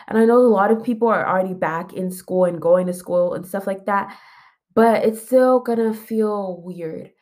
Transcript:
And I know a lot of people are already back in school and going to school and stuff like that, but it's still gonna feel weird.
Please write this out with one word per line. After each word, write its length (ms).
And 100
I 80
know 120
a 100
lot 240
of 120
people 240
are 200
already 260
back 400
in 160
school 360
and 140
going 280
to 60
school 420
and 100
stuff 220
like 180
that, 320
but 320
it's 160
still 380
gonna 340
feel 720
weird. 480